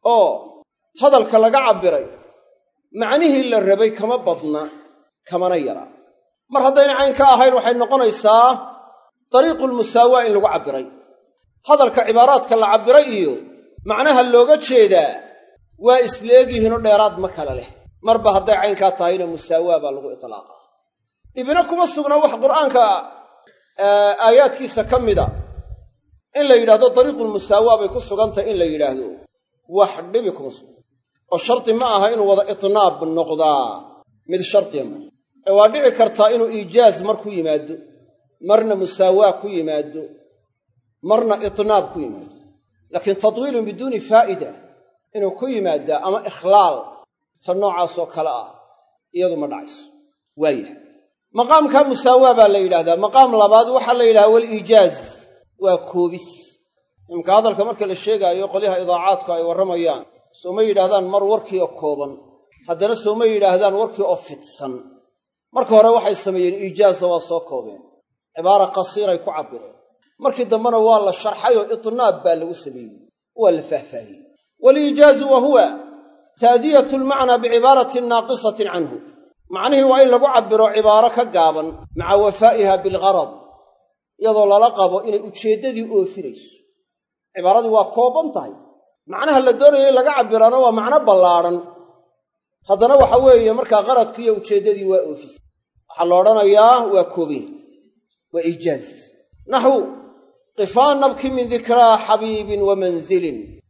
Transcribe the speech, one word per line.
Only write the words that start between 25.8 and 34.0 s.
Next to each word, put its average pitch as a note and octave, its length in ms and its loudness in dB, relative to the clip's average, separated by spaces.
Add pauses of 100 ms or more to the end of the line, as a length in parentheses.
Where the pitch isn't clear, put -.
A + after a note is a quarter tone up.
in D4 120 0
la B3+ 80 8
yidhaahdo A#3 340 4
dariiqul A#3 440 0
musaawaa G#3+ 440 2
bay G3+ 120 -4
ku E3+ 100 -8
sugan G#3 320 -4
tahay - 200 -6
in G3+ 80 -4
la E3+ 60 0
yidhaahdo, C#3 420 -6 (640)
wax F#3 220 0 (200)
dhibi A3 200 -4
kuma C3+ 200 -16
sugna. - 280 -20 (520)
Oo F3 60 -2
sharti A#3 360 -4
ma A#3 140 -2
aha G#3 240 0
inuu A3 180 -2
wada G3 220 2
itnaab G3 520 0
noqdaa, D#3 600 -2 (640)